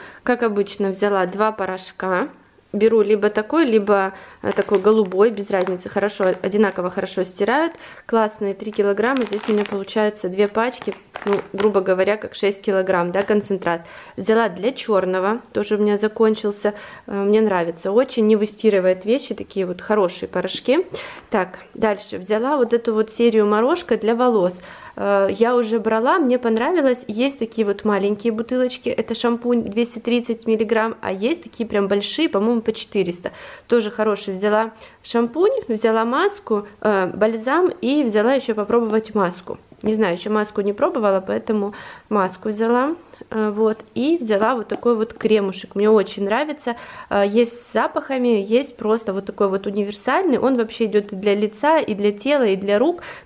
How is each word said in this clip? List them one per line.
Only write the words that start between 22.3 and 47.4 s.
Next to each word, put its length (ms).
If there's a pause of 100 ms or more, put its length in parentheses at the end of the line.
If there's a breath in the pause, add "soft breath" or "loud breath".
вот 160
эту 220
вот 160
серию 340
морожка 540
для 160
волос. 440 (380 loud breath)
Э, 340
я 260
уже 220
брала, 400
мне 200
понравилось. 680
Есть 300
такие 280
вот 180
маленькие 480
бутылочки. 580
Это 240
шампунь 480
двести 360
тридцать 480
миллиграмм, 540
а 120
есть 300
такие 240
прям 220
большие, 400
по-моему, 320
по 120
четыреста. 600 (340 loud breath)
Тоже 240
хороший. 440
Взяла 380 (300 loud breath)
шампунь, 640
взяла 360
маску, 640 (160 loud breath)
э, 320
бальзам 560 (100)
и 220
взяла 320
еще 200
попробовать 600
маску. 440 (240)
Не 120
знаю, 200
еще 160
маску 300
не 120
пробовала, 540
поэтому 460 (360 loud breath)
маску 420
взяла. 440 (360 loud breath)
Э, 200
вот, 280 (160)
и 260
взяла 340
вот 140
такой 260
вот 200
кремушек. 600
Мне 160
очень 340
нравится. 520 (340 loud breath)
Э, 160
есть 280 (100)